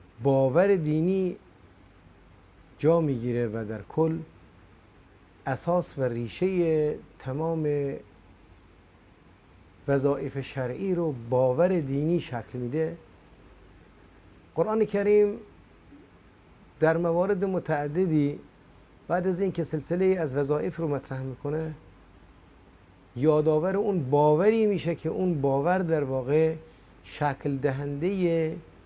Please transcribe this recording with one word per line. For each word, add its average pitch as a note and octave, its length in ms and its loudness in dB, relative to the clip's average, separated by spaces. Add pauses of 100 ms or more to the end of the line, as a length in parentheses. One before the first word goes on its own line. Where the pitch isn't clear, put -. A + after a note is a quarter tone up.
(240)
باور C#3 520 4
دینی F3 600 0 (1400)
جا E3 240 4
می‌گیره A#2+ 460 0
و A2 220 -6
در G#2+ 120 -8
کل D#3+ 360 0 (1300)
اساس E3+ 480 -2
و C3+ 60 -2
ریشه D#3 920 0 (240)
تمام D3 720 -2 (1900)
وظایف C#3 540 0
شرعی C3+ 540 -4
رو E3 200 -2 (140)
باور C3 500 2
دینی D3 400 0
شکل B2 400 -10
می‌ده، D#3+ 380 -4 (1600)
قرآن G#3+ 300 2
کریم G#3 520 4 (1400)
در D#3+ 180 4
موارد F3+ 480 0
متعددی D#3 920 0 (680)
بعد F3+ 200 -2
از F#3 140 -2
اینکه F3 220 -2
سلسله‌ای F3+ 540 0
از C#3+ 180 -2
وظایف D3 420 -2
رو E3+ 100 -4
مطرح C3+ 340 -4
می‌کنه، D3 520 -6 (1400)
یادآور D3+ 640 2
اون F3+ 320 -2
باوری D#3 560 4
می‌شه E3+ 300 0
که - 140 -6
اون F3+ 320 -2
باور C#3 380 2
در D#3+ 240 0
واقع C#3 520 0 (480)
شکل C#3+ 540 -4
دهنده D#3 1000 0 (300)